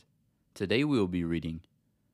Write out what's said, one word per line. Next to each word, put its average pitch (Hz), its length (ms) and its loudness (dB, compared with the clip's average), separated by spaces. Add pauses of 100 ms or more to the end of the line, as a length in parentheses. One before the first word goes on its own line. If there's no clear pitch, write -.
(540)
Today 104 280 0
we 147 160 2
will 101 80 2
be 87 160 0
reading 82 380 -2 (540)